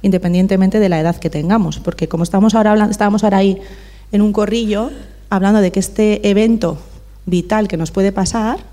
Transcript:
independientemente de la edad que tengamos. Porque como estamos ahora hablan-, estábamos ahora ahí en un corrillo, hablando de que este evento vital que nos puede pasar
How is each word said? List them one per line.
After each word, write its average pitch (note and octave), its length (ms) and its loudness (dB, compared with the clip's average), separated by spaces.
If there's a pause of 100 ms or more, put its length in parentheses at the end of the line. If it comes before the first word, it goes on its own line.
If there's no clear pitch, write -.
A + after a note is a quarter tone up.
independientemente F#3+ 760 2
de G3+ 100 2
la E3 120 0
edad E3+ 160 0
que - 140 -6
tengamos. E3 500 -2
Porque E3 260 -4
como E3 160 -4
estamos G3+ 320 0
ahora G#3+ 160 2
hablan-, G#3+ 200 2
estábamos G#3 340 0
ahora G3 140 2
ahí G3 200 2 (540)
en G#3 100 2
un G#3+ 100 2
corrillo, G#3+ 600 -2 (360)
hablando G3+ 320 2
de F3+ 120 2
que G3 80 0
este G#3 500 0
evento G#3+ 480 2 (480)
vital F3+ 400 0
que F3+ 100 -6
nos D#3+ 140 -4
puede G3 220 0
pasar G#3+ 480 -2 (120)